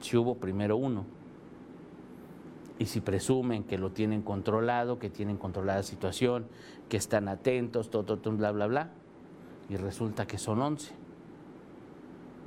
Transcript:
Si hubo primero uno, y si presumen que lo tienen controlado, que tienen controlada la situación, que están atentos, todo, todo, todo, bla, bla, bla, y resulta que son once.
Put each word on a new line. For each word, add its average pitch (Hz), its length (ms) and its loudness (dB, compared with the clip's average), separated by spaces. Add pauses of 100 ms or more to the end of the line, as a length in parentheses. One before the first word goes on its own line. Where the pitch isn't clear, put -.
Si - 160 2
hubo 120 180 4
primero 101 400 2
uno, 123 300 2 (1700)
y 101 100 0
si 113 120 -2
presumen 117 640 2
que 98 140 -2
lo 95 160 0
tienen 107 280 2
controlado, 113 760 4
que 107 100 -4
tienen 101 280 -2
controlada 95 420 2
la 101 40 4
situación, 113 640 2 (420)
que 110 80 4
están 101 320 4
atentos, 120 600 2
todo, 104 140 2
todo, 107 140 2
todo, 110 180 0
bla, 104 160 4
bla, 104 160 4
bla, 147 220 2 (800)
y 98 80 0
resulta 101 500 0
que 104 100 -4
son 110 240 2
once. 151 300 0 (1500)